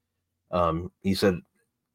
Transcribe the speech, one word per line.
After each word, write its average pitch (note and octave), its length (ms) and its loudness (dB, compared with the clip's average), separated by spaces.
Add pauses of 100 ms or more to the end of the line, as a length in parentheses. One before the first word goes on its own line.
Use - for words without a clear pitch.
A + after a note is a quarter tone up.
(500)
Um, F2 500 -2
he G2 140 0
said, F#2 260 0 (540)